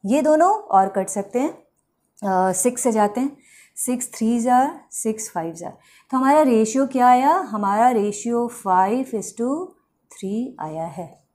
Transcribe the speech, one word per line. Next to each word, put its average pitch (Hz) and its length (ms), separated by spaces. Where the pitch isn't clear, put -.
ये 262 160
दोनों 311 300
और 196 360
कट 190 220
सकते 202 300
हैं, 320 180
अ, 190 280
सिक्स 247 300
से 247 100
जाते 214 300
हैं, 285 160
सिक्स 247 400
थ्रीज़ 233 340
आर, 262 220
सिक्स - 380
फ़ाइव्स 165 340
आर। - 80
तो 262 60
हमारा 277 240
रेशियो 240 440
क्या 262 220
आया? 254 260
हमारा 214 560
रेशियो 233 600
five 196 380
is 208 200
to 247 80
three 208 320
आया 156 260
है 165 380